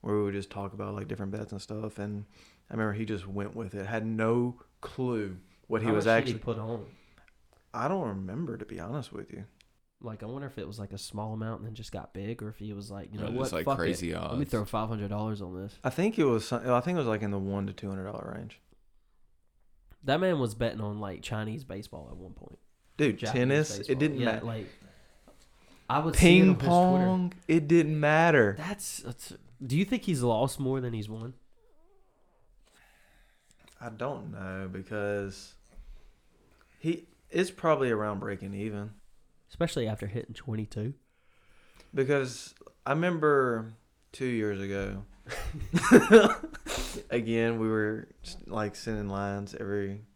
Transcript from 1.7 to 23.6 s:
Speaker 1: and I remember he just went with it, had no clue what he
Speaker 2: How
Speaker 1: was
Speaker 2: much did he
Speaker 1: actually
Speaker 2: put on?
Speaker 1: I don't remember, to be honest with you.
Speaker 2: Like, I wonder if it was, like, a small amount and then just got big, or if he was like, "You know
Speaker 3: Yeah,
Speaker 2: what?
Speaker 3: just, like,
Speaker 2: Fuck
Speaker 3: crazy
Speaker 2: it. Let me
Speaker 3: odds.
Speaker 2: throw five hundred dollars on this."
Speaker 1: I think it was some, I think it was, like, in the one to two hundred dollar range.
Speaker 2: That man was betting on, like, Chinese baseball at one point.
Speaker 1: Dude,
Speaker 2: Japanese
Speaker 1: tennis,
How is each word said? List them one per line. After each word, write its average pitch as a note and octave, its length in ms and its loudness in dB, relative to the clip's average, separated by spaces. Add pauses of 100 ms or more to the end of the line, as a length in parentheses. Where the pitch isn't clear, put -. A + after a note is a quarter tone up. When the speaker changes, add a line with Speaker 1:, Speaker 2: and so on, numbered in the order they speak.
Speaker 1:
and G#2 280 -8 (440)
I - 40 -12
remember A2 180 0
he G#2+ 140 -4
just G2 200 -6
went G2 300 -8
with G#2 180 -8
it, G2 120 -6
had A2 180 -4
no A2+ 560 0 (220)
clue A2 560 -4 (300)
what A2 120 0
he A2+ 80 2
Speaker 2:
How A2 60 4
Speaker 1:
was G#2 100 4
Speaker 2:
much A2+ 120 6
did A2+ 100 4
he B2 80 -2
Speaker 1:
actually A2 100 -10
Speaker 2:
put A2 140 -4
on? A2 260 -6 (880)
Speaker 1:
I A#2 160 -4
don't F3+ 200 -2
remember, G#2 500 -6
to - 80 -10
be - 120 -12
honest A#2 320 -8
with - 220 -12
you. G2+ 120 -14 (560)
Speaker 2:
Like, A2 220 -12
I G#2+ 40 -12
wonder C3+ 200 -10
if - 120 -12
it F#2 80 -8
was, G#2 120 -12
like, G2+ 140 -10
a G2 60 -10
small G#2+ 360 -8
amount A2 240 -6
and A2 80 -12
then A2+ 80 -10
just A2+ 160 -14
got - 240 -12
big, G#2 260 -8
or G#2+ 100 -8
if G#2+ 80 -14
he G#2+ 140 -10
was G2+ 160 -10
like, G2+ 240 -12
"You G#2+ 60 -10
know - 80 -6
Speaker 3:
Yeah, - 60 -4
Speaker 2:
what? B2 100 -2
Speaker 3:
just, C3 100 -4
like, E2 120 -2
Speaker 2:
Fuck C3+ 140 0
Speaker 3:
crazy E2+ 340 -2
Speaker 2:
it. E2 80 -4
Let D#2+ 140 -6
me C3+ 80 -2
Speaker 3:
odds. C#3 100 -4
Speaker 2:
throw A2 120 0
five A2 240 -4
hundred G#2 200 -4
dollars G#2 340 -4
on F2+ 180 -10
this." G2+ 220 -10
Speaker 1:
I B2+ 80 -2
think A3 300 0
it D#3+ 40 6
was A#2 220 4
some, A#2+ 240 -2
I B2 100 6
think F3 140 -2
it E3+ 60 0
was, B2+ 80 0
like, G#2+ 140 0
in G#2 100 -2
the G2+ 60 -2
one G2 280 -2
to G2+ 60 -6
two G2 160 -10
hundred F#2+ 160 -6
dollar G#2+ 320 -8
range. A#2 240 -14 (1400)
Speaker 2:
That C#3+ 160 2
man F#3 180 4
was A#2 160 0
betting A2+ 260 -2
on, G#2 200 -4
like, G2 220 -8
Chinese A2 420 -6
baseball F#2+ 480 -12
at - 40 -12
one F#2 160 -14
point. - 280 -20 (360)
Speaker 1:
Dude, C3 220 2
Speaker 2:
Japanese A2+ 220 -2
Speaker 1:
tennis, C#3 340 4